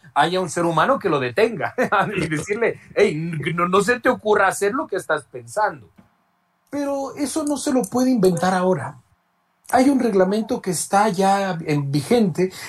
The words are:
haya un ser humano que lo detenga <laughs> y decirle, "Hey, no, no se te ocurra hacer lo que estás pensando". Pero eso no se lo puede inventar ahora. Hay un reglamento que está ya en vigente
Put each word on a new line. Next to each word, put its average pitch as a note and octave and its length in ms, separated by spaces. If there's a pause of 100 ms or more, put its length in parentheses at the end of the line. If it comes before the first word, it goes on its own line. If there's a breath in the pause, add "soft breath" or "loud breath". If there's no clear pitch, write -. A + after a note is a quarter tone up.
(120 soft breath)
haya D#3+ 260
un F3+ 120
ser E3+ 160
humano F3 320
que F#3+ 100
lo D3+ 100
detenga B2+ 580
<laughs> G#3 380
y E3 140
decirle, G3+ 500 (160 loud breath)
"Hey, E3 380 (220)
no, F3 140
no F#3+ 120
se A#3+ 200
te C4 100
ocurra G3+ 380
hacer G3+ 260
lo D#4 120
que F#3+ 100
estás D#3 280
pensando". B2+ 640 (800)
Pero C#4 480
eso D4 280
no D4 120
se C#4 160
lo B3+ 80
puede B3+ 300
inventar F#3 420
ahora. F#3 480 (680)
Hay B3+ 180
un C#4 100
reglamento G#3 640
que F#3 120
está G3+ 360
ya F#3+ 560
en D3 260
vigente F#3 600 (160 loud breath)